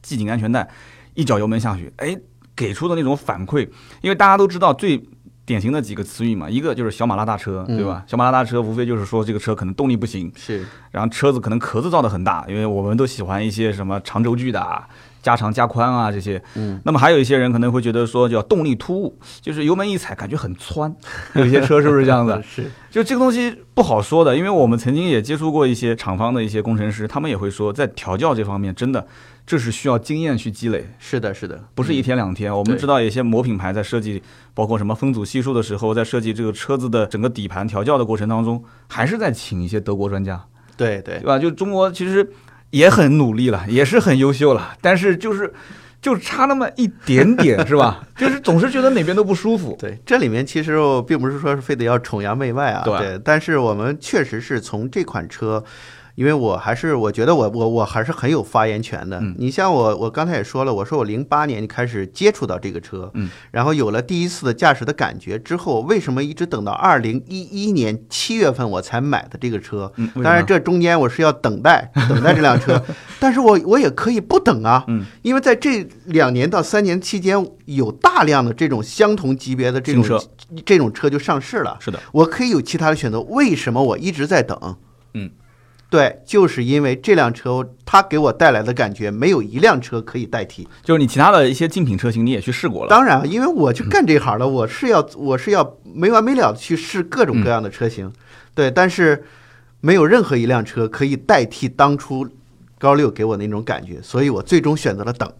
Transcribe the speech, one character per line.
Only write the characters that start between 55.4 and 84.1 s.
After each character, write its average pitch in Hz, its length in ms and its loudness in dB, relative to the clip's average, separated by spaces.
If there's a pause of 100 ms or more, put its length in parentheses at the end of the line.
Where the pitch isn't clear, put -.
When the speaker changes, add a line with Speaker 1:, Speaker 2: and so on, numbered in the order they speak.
Speaker 2:
因 127 60 0
为 151 80 4
我 110 240 0
还 107 180 -2
是， 160 180 -2
我 110 160 0
觉 110 160 -2
得 165 80 4
我， 120 140 2
我， 113 220 -2
我 113 160 0
还 110 180 -4
是 143 80 -4
很 127 180 -4
有 143 140 0
发 110 240 0
言 110 160 -4
权 - 260 -10
的。 92 120 -10
Speaker 1:
嗯。 95 160 -6
Speaker 2:
你 123 120 -4
像 190 240 0
我， 113 220 2
我 110 140 -6
刚 151 180 -4
才 170 80 -4
也 104 80 -4
说 135 220 -4
了， 127 80 -2
我 101 100 -4
说 151 140 -4
我 120 80 0
零 110 180 -6
八 147 220 0
年 117 160 -6
就 107 60 -8
开 123 200 -6
始 104 200 -6
接 196 220 0
触 170 160 -4
到 90 140 -6
这 98 140 -8
个 85 80 -8
车， 92 320 -14
Speaker 1:
嗯。 92 160 -6 (220)
Speaker 2:
然 117 120 -2
后 156 100 2
有 127 160 2
了 110 120 0
第 170 200 -4
一 175 60 -2
次 175 180 -10
的 120 80 0
驾 147 200 4
驶 120 100 -4
的 147 80 -4
感 110 260 -4
觉 101 220 -10
之 151 160 -6
后， 147 240 -2
为 175 180 0
什 151 140 -4
么 127 100 -2
一 147 120 -6
直 175 120 -6
等 117 200 -6
到 101 80 -4
二 165 260 2
零 113 300 -4
一 185 140 -10
一 202 280 -4
年 113 260 0 (120)
七 - 260 -4
月 180 160 4
份 120 180 -4
我 92 120 -4
才 117 180 -6
买 139 300 -2
的 - 100 -16
这 123 100 -6
个 107 80 -4
车？ 98 380 -8
Speaker 1:
嗯， 113 120 -4
为 113 40 -8
什 127 80 -8
么？ 123 60 -2
Speaker 2:
当 165 80 6
然 170 120 4
这 185 140 4
中 175 220 0
间 170 180 4
我 127 80 2
是 120 140 -2
要 156 100 6
等 104 300 -2
待， 156 300 4
Speaker 1:
<laughs> - 40 -12 (140)
Speaker 2:
等 117 120 2
待 151 120 6
这 156 80 2
辆 123 180 6
车， 127 240 2 (340)
但 262 140 4
是 247 80 2
我， 214 240 6
我 214 160 4
也 190 100 4
可 214 220 -2
以 226 80 0
不 - 180 0
等 117 240 2
啊， 123 280 4
Speaker 1:
嗯。 107 160 -2 (160)
Speaker 2:
因 247 140 0
为 269 40 2
在 262 160 4
这 240 320 -2 (200)
两 151 260 4
年 131 160 2
到 175 120 2
三 208 220 0
年 185 160 0
期 196 180 -6
间， 190 240 2 (220)
有 139 260 -2
大 - 340 2
量 143 200 4
的 117 100 0
这 160 140 0
种 117 160 -2
相 208 320 2
同 135 220 -2
级 127 180 -6
别 123 160 0
的 131 80 -2
这 135 140 -4
种， 120 100 4
Speaker 1:
新 104 60 0
车。 110 160 0 (400)
Speaker 2:
这 196 120 6
种 117 140 2
车 143 180 -2
就 143 80 0
上 143 220 -2
市 214 200 -6
了。 - 200 -4
Speaker 1:
是 - 100 -10
的。 87 80 -8 (140)
Speaker 2:
我 156 140 6
可 165 180 -4
以 247 60 0
有 160 120 2
其 165 160 -6
他 160 120 2
的 156 80 2
选 135 120 -4
择， 110 120 -4
为 233 340 2
什 123 160 -4
么 123 100 2
我 120 160 2
一 190 140 -4